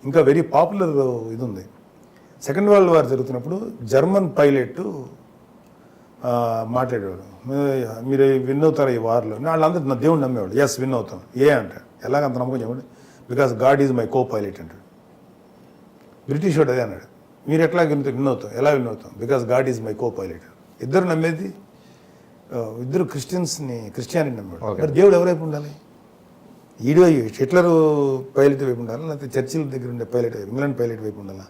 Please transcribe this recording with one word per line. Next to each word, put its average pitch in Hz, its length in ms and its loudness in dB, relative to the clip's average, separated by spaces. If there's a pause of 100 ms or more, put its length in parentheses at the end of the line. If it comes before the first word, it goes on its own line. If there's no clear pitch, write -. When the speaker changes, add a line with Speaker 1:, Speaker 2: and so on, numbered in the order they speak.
Speaker 1:
ఇంకా 147 160 4
వెరీ 143 200 6
పాపులర్ 151 800 0 (100)
ఇది 117 100 -8
ఉంది, 98 220 -10 (800)
సెకండ్ 190 260 0
వరల్డ్ 196 220 6
వార్ 156 140 6
జరుగుతున్నప్పుడు 135 680 -4 (120)
జర్మన్ 156 540 2
పైలట్, 139 440 2 (1400)
ఆ, 117 440 -2
మాట్లాడేవాడు, 120 800 -6
"మీ-, 131 600 -2
మీరు 135 140 4
విన్ 135 400 2
అవుతారు 147 260 4
ఈ 123 80 0
వార్లో." 113 440 0
వాళ్ళందరూ 160 420 0
నా 135 120 0
దేవుడు 151 240 2
నమ్మేవాడు, 120 340 -4
"ఎస్ 139 260 0
విన్ 131 140 -2
అవుతాం." 98 280 -6 (160)
"ఏ?" 135 120 6
అంటాడు, - 580 -4
"ఎలాగ 143 180 0
అంత 127 120 -4
నమ్మకం 127 240 -4
చెప్పండి?" 123 220 -8 (500)
"Because 120 240 2
God 127 200 4
is 139 120 2
my 120 160 0
co-pilot" 104 560 -4
అంటాడు. - 220 -20 (1500)
బ్రిటిష్ 151 280 0
వాడు 143 140 4
అదే 127 100 0
అన్నాడు, 98 220 -8 (460)
"మీరు 160 120 2
ఎట్లా 170 220 2
విన్, 147 200 0
విన్ 131 240 -2
అవుతాం, 117 260 -4
ఎలా 135 160 2
విన్ 131 180 2
అవుతాం?" 107 240 -12 (100)
"Because 120 280 0
God 127 240 2
is 113 120 -8
my 110 80 -6 (100)
co-pilot." 98 400 -8 (380)
ఇద్దరు 180 260 0
నమ్మేది, 165 460 -2 (1000)
ఆ, 113 280 -8
ఇద్దరు 143 220 -2
క్రిస్టియన్స్ని, 139 880 -8
క్రిస్టియానిటీ 131 440 -4
నమ్మేవాడు. 101 280 -12
Speaker 2:
ఓకే. 104 160 -4
Speaker 1:
మరి 151 100 0
దేవుడు 185 240 6
ఎవరైపు 175 280 2
ఉండాలి? 147 280 -8 (1080)
ఈడు 147 240 4
హిట్లర్ 135 600 2 (720)
పైలట్ 139 260 4
వైపు 123 160 -2
ఉండాలా, 120 280 -8
లేకపోతే 139 320 -6
చర్చిల 143 300 -4
దగ్గర 127 200 -8
ఉండే 117 160 -8
పైలట్ 120 320 -2
వైపు, 101 120 -10
ఇంగ్లాండ్ 131 300 -4
పైలట్ 117 220 -4
వైపు 104 180 -8
ఉండాలా? 98 300 -16